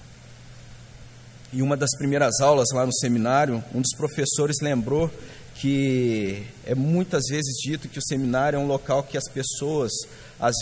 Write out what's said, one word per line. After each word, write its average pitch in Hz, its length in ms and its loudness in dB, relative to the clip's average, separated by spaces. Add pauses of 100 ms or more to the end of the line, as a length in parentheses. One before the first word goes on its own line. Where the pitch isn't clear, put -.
(1500)
Em 127 100 -2
uma 139 140 2
das 135 220 2
primeiras 139 420 2
aulas 139 340 6
lá 127 120 2
no 127 80 0
seminário, 120 720 2 (120)
um 127 60 2
dos - 140 2
professores 147 640 0
lembrou 147 500 0 (440)
que 123 880 2 (220)
é 117 80 -2
muitas 156 560 2
vezes 139 320 -2
dito 147 260 -6
que 139 120 -10
o - 40 -4
seminário 135 540 0
é - 20 0
um 143 60 0
local 139 380 0
que - 120 -10
as 135 140 -4
pessoas, 139 600 -2 (480)
às 120 220 2